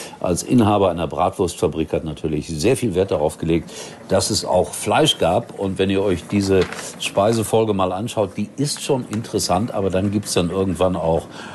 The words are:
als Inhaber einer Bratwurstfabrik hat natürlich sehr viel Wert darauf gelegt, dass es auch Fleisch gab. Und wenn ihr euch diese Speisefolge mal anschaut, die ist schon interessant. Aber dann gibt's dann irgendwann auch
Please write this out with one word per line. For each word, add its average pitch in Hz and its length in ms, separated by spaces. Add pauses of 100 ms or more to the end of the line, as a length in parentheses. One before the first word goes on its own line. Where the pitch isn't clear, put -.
(200)
als 87 240
Inhaber 104 460
einer 85 180
Bratwurstfabrik 80 840
hat 78 120
natürlich 76 420
sehr 85 300
viel 110 180
Wert 92 160
darauf 78 280
gelegt, 82 340 (340)
dass 95 240
es - 140
auch 90 280
Fleisch 127 460
gab. 95 400
Und 95 220
wenn 95 100
ihr 98 100
euch 95 280
diese 95 320 (400)
Speisefolge 110 720
mal 95 160
anschaut, 101 460
die 104 200
ist - 260
schon 131 260
interessant. 101 680
Aber 98 160
dann 95 220
gibt's - 220
dann 87 160
irgendwann 92 440
auch 82 320 (280)